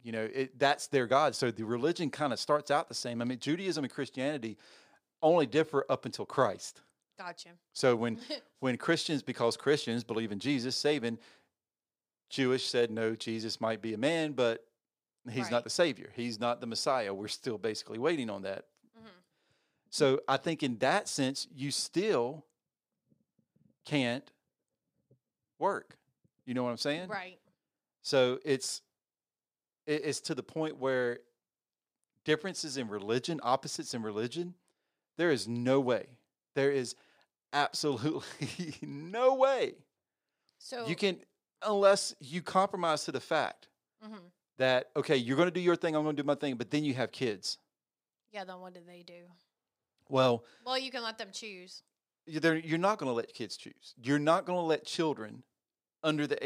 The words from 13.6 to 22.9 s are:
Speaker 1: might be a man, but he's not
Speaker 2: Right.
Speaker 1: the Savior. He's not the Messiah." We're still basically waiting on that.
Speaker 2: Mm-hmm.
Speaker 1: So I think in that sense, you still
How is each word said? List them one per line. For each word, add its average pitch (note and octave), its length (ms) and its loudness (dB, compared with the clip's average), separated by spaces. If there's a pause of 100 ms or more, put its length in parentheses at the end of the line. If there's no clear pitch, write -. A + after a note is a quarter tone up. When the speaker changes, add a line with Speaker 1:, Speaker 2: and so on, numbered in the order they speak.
Speaker 1:
might A2+ 200 -2
be A2 140 -4
a G#2 40 -6
man, D#3 340 0
but A#2+ 340 0 (640)
he's A#2+ 200 -4
not A#2+ 80 2
Speaker 2:
Right. A#2+ 60 0
Speaker 1:
the - 60 -8
Savior. E3 460 0
He's A#2+ 240 -6
not A#2+ 200 0
the B2 60 -8
Messiah." A2+ 480 -2
We're G#2 140 -6
still A2 300 -6
basically G#2+ 400 -6
waiting C3+ 320 0
on G2 120 -8
that. G2 240 -8 (320)
Speaker 2:
Mm-hmm. A3 80 -20 (840)
Speaker 1:
So C3+ 360 4
I C3+ 120 2
think D#3+ 260 -4
in A#2+ 140 -2
that D#3 300 0
sense, C#3 460 -2
you C#3 160 -6
still D#3 720 -2 (1400)